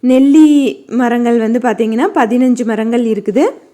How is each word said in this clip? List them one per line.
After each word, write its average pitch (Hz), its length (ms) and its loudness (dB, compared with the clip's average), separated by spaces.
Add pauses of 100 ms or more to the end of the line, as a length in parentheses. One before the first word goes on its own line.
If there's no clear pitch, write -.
நெல்லி 277 380 4 (540)
மரங்கள் 240 440 0
வந்து 226 220 -2
பார்த்தீங்கன்னா 226 400 -2 (100)
பதினஞ்சு 247 540 0
மரங்கள் 226 420 -2
இருக்குது. 214 320 -2 (280)